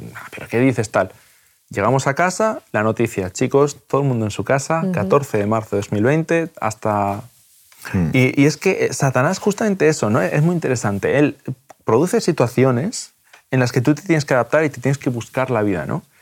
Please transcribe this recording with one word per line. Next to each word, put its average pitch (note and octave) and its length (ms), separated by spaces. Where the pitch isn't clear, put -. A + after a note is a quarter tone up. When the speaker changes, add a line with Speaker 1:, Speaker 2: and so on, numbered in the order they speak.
Speaker 1:
"Ah, - 200
¿pero - 140
qué A#2 100
dices A#2+ 320
tal?". G2 200
Llegamos C3+ 380
a C#3 60
casa, F#3 480
la G#2+ 100
noticia, A2 480
"Chicos, C#3 460
todo C3+ 120
el C#3+ 60
mundo A#2+ 160
en G#2 80
su - 140
casa, C#3 380
Speaker 2:
Ujú. F#3+ 100
Speaker 1:
catorce A2+ 440
de G#2 100
marzo A2 280
de G2+ 60
dos - 100
mil G#2 120
veinte, D#3+ 440
hasta". G#2 640
Speaker 3:
Hmm. F2+ 220
Speaker 1:
Y, B2+ 280
y C#3 40
es D3+ 100
que, F#3 300
eh, - 80
Satanás C#3 460
justamente G3 500
eso, C3+ 200
¿no? A#2 120
Es D#3+ 220
muy F3 120
interesante. A#2 640
Él D3 160
produce D#3+ 380
situaciones C3 880
en C3 100
las C3 100
que - 100
tú D3 140
te D3 60
tienes D#3+ 240
que - 80
adaptar C#3+ 320
y D3 40
te C3 120
tienes C3+ 160
que - 120
buscar C3 420
la A2+ 100
vida, F#2+ 240
¿no? - 180